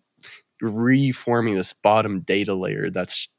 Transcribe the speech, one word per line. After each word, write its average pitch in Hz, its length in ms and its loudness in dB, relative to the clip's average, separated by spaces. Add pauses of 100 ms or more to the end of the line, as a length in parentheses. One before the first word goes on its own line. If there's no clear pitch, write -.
(600)
reforming 117 920 0
this 92 180 0
bottom 104 460 2
data 101 340 -2
layer 98 380 -4
that's - 480 -2